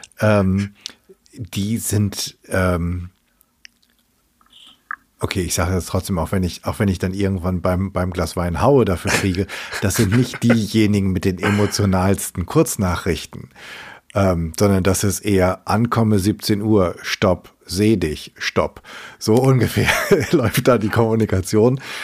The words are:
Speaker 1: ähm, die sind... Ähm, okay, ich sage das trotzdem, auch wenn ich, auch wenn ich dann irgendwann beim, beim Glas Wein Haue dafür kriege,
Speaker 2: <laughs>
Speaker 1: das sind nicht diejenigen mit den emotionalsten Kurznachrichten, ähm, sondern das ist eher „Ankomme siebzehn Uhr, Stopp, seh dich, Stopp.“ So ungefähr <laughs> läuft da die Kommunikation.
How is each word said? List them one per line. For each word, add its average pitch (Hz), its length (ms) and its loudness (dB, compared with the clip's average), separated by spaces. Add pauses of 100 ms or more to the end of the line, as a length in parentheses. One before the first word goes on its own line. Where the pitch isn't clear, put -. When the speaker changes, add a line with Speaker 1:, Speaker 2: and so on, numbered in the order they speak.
(180)
Speaker 1:
ähm, 101 560 2 (640)
die 104 420 -6
sind... 101 580 -2 (120)
Ähm, 90 640 -2 (2000)
okay, 95 220 -4
ich 82 120 -4
sage 90 180 0
das 90 140 -2
trotzdem, 95 320 -4
auch 85 140 -2
wenn 98 100 0
ich, 87 220 -6
auch - 140 -6
wenn 104 100 2
ich 90 100 0
dann 95 160 -4
irgendwann 92 460 -2
beim, 92 320 -2
beim 90 200 -4
Glas 85 240 -4
Wein 87 240 -4
Haue 127 240 4
dafür 92 280 -2
kriege, 95 340 -2 (180)
Speaker 2:
<laughs> - 180 -10
Speaker 1:
das 98 140 0
sind 104 200 2
nicht - 260 -2
diejenigen 104 680 2
mit 90 120 -2
den 92 140 0
emotionalsten 98 1080 0
Kurznachrichten, - 1040 -2 (640)
ähm, 87 440 0
sondern 98 260 4
das 95 180 2
ist 98 180 -2
eher 92 460 2
„Ankomme 110 540 2
siebzehn 104 420 0
Uhr, 104 400 2
Stopp, - 500 -2 (140)
seh 107 300 2
dich, 80 420 -4
Stopp.“ - 420 -4 (380)
So 110 160 2
ungefähr 123 560 2 (200)
<laughs> 147 200 2
läuft 131 380 2
da 120 100 4
die 104 100 -2
Kommunikation. 110 920 2 (240)